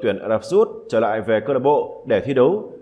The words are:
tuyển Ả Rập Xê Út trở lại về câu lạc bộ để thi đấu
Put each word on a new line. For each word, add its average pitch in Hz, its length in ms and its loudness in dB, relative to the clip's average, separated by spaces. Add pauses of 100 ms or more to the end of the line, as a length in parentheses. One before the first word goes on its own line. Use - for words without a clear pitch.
tuyển 98 180 -2
Ả 104 100 -8
Rập 110 140 -2
Xê 185 140 -2
Út 220 100 4 (220)
trở 113 100 0
lại 110 220 0
về 110 180 0
câu 139 140 -2
lạc 127 100 0
bộ 139 440 0
để 107 180 2
thi 135 80 -4
đấu 156 380 2 (100)